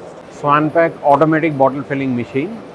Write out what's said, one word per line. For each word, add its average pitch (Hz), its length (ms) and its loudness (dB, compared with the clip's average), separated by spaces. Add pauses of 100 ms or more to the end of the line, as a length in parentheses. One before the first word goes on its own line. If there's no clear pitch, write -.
(400)
స్వాన్ 147 300 2
ప్యాక్ 165 240 2 (120)
ఆటోమేటిక్ 156 480 2
బాటిల్ 135 280 0
ఫిల్లింగ్ 135 340 -4
మెషిన్. 135 320 -4 (260)